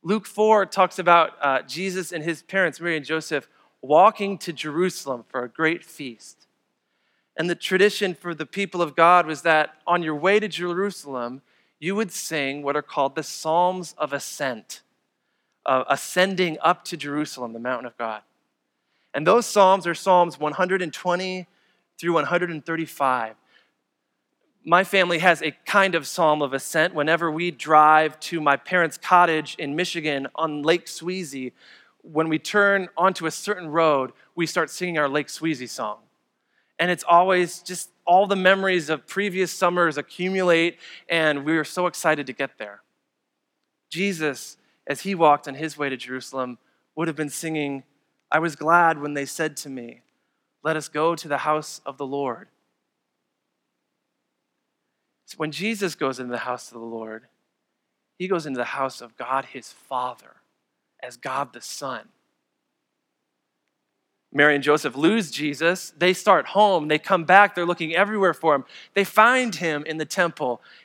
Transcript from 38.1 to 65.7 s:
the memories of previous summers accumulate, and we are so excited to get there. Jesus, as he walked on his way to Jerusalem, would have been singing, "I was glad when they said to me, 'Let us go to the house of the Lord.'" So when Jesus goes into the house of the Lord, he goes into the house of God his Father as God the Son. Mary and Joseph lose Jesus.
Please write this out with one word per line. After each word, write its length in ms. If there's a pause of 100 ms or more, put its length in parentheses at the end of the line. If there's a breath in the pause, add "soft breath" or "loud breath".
the 100
memories 520
of 180
previous 460
summers 460
accumulate, 800 (320 loud breath)
and 340
we 140
are 60
so 220
excited 400
to 60
get 240
there. 260 (1080)
Jesus, 640 (300)
as 160
he 120
walked 320
on 100
his 200
way 140
to 60
Jerusalem, 640 (360)
would 120
have 100
been 120
singing, 560 (480)
"I 60
was 180
glad 420
when 140
they 140
said 320
to 100
me, 320 (640)
'Let 140
us 120
go 260
to 140
the 100
house 460
of 140
the 80
Lord.'" 420 (2750)
So 100
when 160
Jesus 420
goes 240
into 140
the 60
house 340
of 80
the 40
Lord, 440 (920)
he 80
goes 200
into 120
the 60
house 380
of 160
God 260
his 260
Father 640 (680)
as 140
God 360
the 80
Son. 500 (2250)
Mary 220
and 80
Joseph 340
lose 340
Jesus. 640